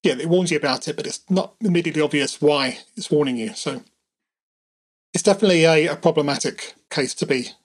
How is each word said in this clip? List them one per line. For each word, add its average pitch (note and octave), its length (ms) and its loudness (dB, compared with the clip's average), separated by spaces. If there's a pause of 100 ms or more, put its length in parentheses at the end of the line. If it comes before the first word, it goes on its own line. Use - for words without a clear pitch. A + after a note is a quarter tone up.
yeah, D3+ 100 2
it C#3 160 -4
warns F3+ 220 2
you D3+ 60 0
about C3 300 -2
it, - 80 -8
but - 120 -8
it's - 220 -10
not F#3+ 300 0
immediately E3+ 420 0
obvious C#3+ 400 -2
why C#3+ 380 2 (160)
it's - 160 -8
warning C#3 260 2
you. A2 160 -6
So - 300 -8 (1300)
it's F3+ 100 -4
definitely F#3+ 420 4
a, D#3+ 220 4
a C#3+ 80 -2
problematic C#3+ 800 -2 (140)
case C3 260 -2
to - 100 -4
be C3 240 -2 (160)